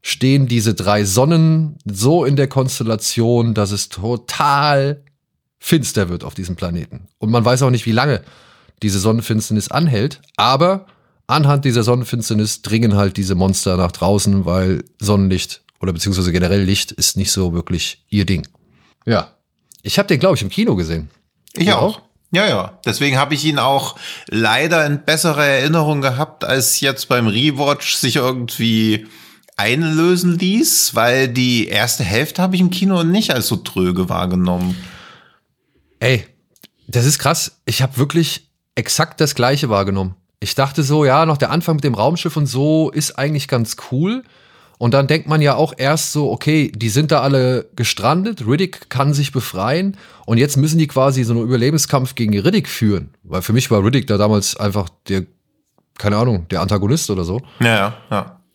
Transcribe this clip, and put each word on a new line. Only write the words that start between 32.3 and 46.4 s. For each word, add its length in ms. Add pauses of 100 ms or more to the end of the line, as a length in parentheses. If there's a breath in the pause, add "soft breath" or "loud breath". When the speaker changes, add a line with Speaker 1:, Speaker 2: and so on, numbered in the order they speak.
Speaker 2:
hab 140
ich 60
im 100
Kino 320
nicht 280
als 160
so 100
tröge 520
wahrgenommen. 680 (1200 loud breath)
Speaker 1:
Ey, 260 (600)
das 180
ist 140
krass. 460
Ich 180
hab 140
wirklich 520 (260)
exakt 460
das 140
Gleiche 340
wahrgenommen. 460 (240)
Ich 160
dachte 260
so, 240
ja, 200
noch 120
der 140
Anfang 240
mit 80
dem 100
Raumschiff 440
und 100
so 420
ist 300
eigentlich 280
ganz 280 (160)
cool. 320 (560 soft breath)
Und 160
dann 100
denkt 220
man 140
ja 120
auch 240
erst 340
so, 200
okay, 440